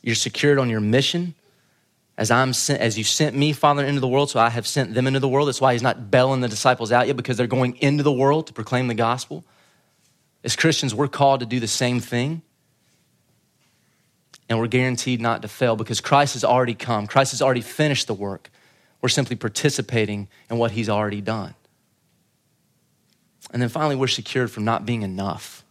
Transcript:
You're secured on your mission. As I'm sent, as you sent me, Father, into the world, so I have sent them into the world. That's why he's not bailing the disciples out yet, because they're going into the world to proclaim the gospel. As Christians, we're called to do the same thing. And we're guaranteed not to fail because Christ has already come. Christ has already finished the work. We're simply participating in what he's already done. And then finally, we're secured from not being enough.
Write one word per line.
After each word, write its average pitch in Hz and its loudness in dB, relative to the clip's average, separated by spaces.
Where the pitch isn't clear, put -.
You're 113 -2
secured 139 2
on 127 0
your 110 0
mission. 139 0
As 107 0
I'm 127 4
sent, - -2
as 107 0
you 110 -4
sent 143 0
me, 147 2
Father, 143 2
into 139 0
the 127 0
world, 139 2
so 127 -2
I 117 6
have 117 -4
sent 120 -2
them 123 0
into 135 0
the 135 0
world. 139 2
That's 131 -4
why 131 4
he's 117 0
not 117 -2
bailing 127 4
the 123 -2
disciples 113 0
out 120 4
yet, 139 -2
because 120 -4
they're 123 0
going 123 0
into 143 2
the 147 4
world 139 2
to - -20
proclaim 123 -2
the 117 -2
gospel. 120 -2
As - -2
Christians, 147 2
we're 135 0
called 135 4
to 120 -6
do 123 -2
the 113 -4
same 123 0
thing. 135 -4
And 113 0
we're 117 0
guaranteed 127 0
not 117 -2
to 107 -12
fail 113 0
because 110 -4
Christ 143 2
has 117 -6
already 123 2
come. 107 -4
Christ 135 2
has 123 -4
already 131 2
finished 147 -2
the 117 -6
work. 98 -10
We're 123 0
simply 131 0
participating 107 -2
in 117 -2
what 117 2
he's 107 -4
already 104 -2
done. 104 -6
And 120 -4
then 120 0
finally, 151 -2
we're 131 0
secured 123 -2
from 107 -6
not 113 -2
being 117 -2
enough. 95 -8